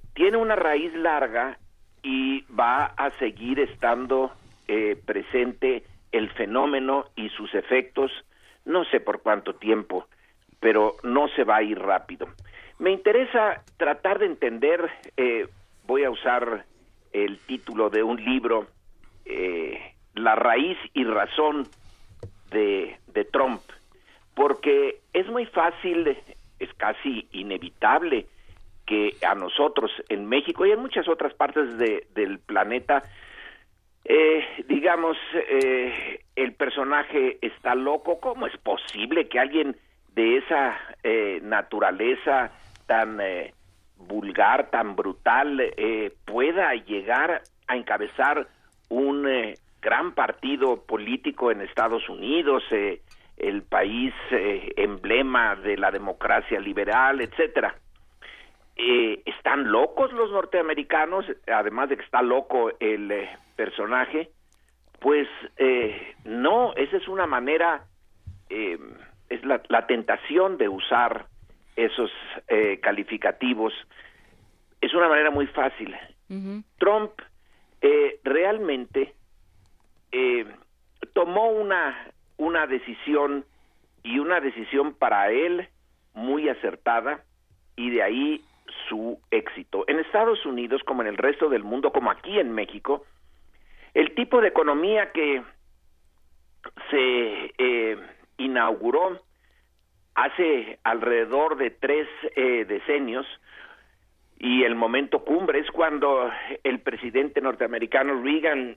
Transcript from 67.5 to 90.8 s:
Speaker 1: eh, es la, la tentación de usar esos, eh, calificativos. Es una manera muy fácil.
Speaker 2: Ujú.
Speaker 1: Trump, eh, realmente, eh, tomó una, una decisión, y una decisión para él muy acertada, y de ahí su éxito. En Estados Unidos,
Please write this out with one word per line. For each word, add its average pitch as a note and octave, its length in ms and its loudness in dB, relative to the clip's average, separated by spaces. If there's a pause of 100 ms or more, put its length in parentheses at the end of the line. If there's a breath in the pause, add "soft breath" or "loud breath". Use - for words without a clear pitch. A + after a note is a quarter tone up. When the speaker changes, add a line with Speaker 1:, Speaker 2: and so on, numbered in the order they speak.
Speaker 1:
eh, F#2+ 280 -4 (520)
es B2 160 -8
la, C3 220 2
la A#2 180 2
tentación C#3+ 720 0
de G#2+ 100 2
usar A#2 580 0 (500)
esos, A2+ 340 0 (380)
eh, G#2+ 320 2
calificativos. G#2+ 920 -2 (1120 soft breath)
Es - 100 -2
una E3+ 160 4
manera D3+ 220 4
muy C#3+ 160 0
fácil. B2+ 500 -4 (320)
Speaker 2:
Ujú. G3 340 -10 (160)
Speaker 1:
Trump, G#3+ 340 2 (680)
eh, C#3+ 440 4
realmente, D3+ 920 -2 (960)
eh, B2 320 0 (720)
tomó F#3+ 360 2
una, F#3+ 600 -2 (260)
una D#3+ 300 0
decisión, C#3 800 -2 (560)
y A#2 160 -2
una E3 220 2
decisión C3+ 540 -2
para G#2 360 2
él F3 360 0 (460)
muy C#3 380 -2
acertada, A#2 760 -2 (500)
y A#2+ 160 -6
de A#2 120 2
ahí C#3 420 -2 (440)
su A2+ 300 -8 (120)
éxito. G2+ 580 -4
En D3 100 2
Estados G#3+ 480 2
Unidos, B2 380 -4